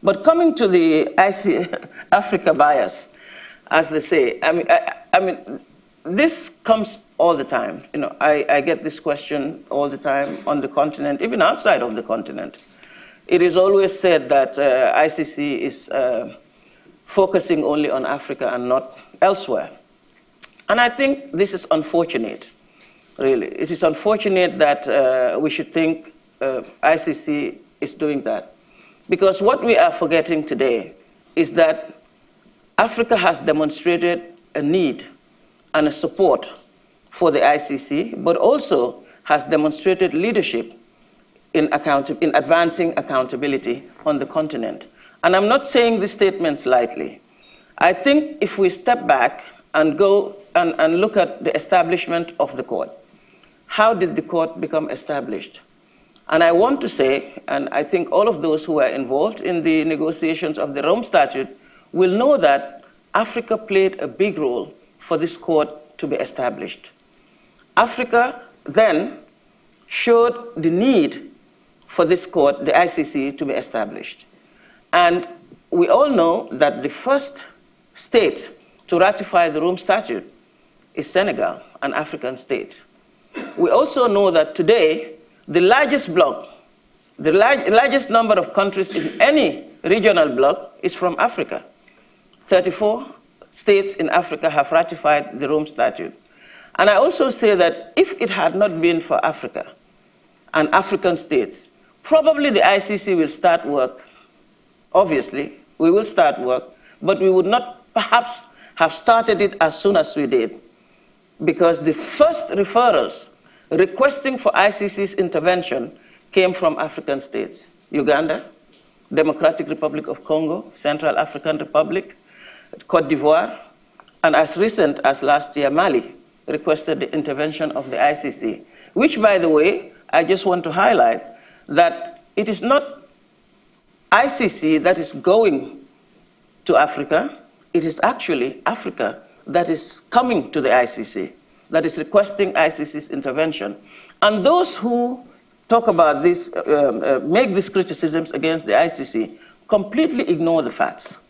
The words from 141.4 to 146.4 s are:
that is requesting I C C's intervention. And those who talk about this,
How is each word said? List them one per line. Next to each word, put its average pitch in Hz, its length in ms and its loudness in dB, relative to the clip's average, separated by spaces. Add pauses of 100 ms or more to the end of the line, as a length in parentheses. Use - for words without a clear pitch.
that 160 160 0
is 165 120 -2
requesting 202 580 0
I 160 140 2
C 151 160 -6
C's - 240 -8
intervention. 139 640 -4 (460)
And 208 240 2
those 349 320 4
who 240 480 -2 (420)
talk 226 200 2
about 160 340 2
this, 175 340 0